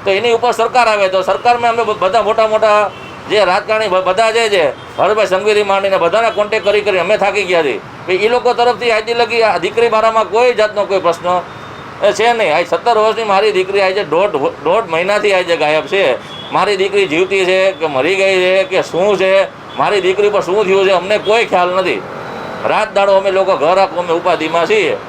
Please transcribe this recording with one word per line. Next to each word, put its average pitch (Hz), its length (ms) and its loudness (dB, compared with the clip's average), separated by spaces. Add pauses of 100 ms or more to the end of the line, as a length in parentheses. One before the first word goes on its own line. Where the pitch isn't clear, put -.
તો 196 80 0
એની 220 200 0
ઉપર 233 200 0
સરકાર 233 360 0
આવે 208 200 2
તો 190 140 0
સરકારમાં 233 500 0
અમે 233 120 0
બ-, 214 160 -2
બધા 190 220 2
મોટા 220 260 2
મોટા 208 440 2 (380)
જે 196 160 2
રાજકારણી 208 420 0
બ-, 185 140 0
બધા 185 300 2
જે 226 180 0
છે, 165 480 -2
હરભાઈ 202 300 2
સંઘવીથી 208 360 2
માંડીને 196 340 0
બધાના 185 320 2
કોન્ટેક્ટ 202 360 -2
કરી 202 160 2
કરી 196 180 0
અમે 180 180 0
થાકી 196 260 0
ગયા 175 200 0
છીએ. 135 500 -6
એ 202 160 2
લોકો 240 240 0
તરફથી 240 380 0
આજથી 220 220 -2
લગી 233 280 0
આ 208 160 2
દીકરી 226 320 0
બારામાં 220 400 2
કોઈ 240 240 2
જાતનો 208 320 0
કોઈ 190 140 0
પ્રશ્ન, 170 420 0 (600)
એ, 202 80 4
છે 226 220 2
નહીં. 196 220 0
આ 175 80 2
સત્તર 214 340 0
વર્ષની 214 260 0
મારી 208 280 2
દીકરી 190 300 0
આજે 190 220 0
દોઢ, 165 260 0 (340)
દોઢ 185 260 2
મહિનાથી 190 440 0
આજે 175 240 0
ગાયબ 151 280 0
છે. 165 300 0 (360)
મારી 190 260 0
દીકરી 196 300 0
જીવતી 185 380 0
છે 190 260 2
કે 156 160 -4
મરી 147 280 0
ગઈ 196 200 2
છે 185 280 2
કે 185 180 -2
શું 185 360 0
છે, 190 260 2 (340)
મારી 175 240 0
દીકરી 190 280 2
પર 208 120 0
શું 214 240 0
થયું 196 220 2
છે 196 40 2
અમને 190 260 0
કોઈ 202 280 0
ખ્યાલ 180 240 0
નથી. 175 320 -2 (640)
રાત 190 280 -2
દાડો 196 200 2
અમે 196 180 2
લોકો 190 260 2
ઘર 156 200 2
આખું 185 200 2
અમે 175 160 -2
ઉપાધિમાં 170 520 0
છીએ. 196 300 0 (140)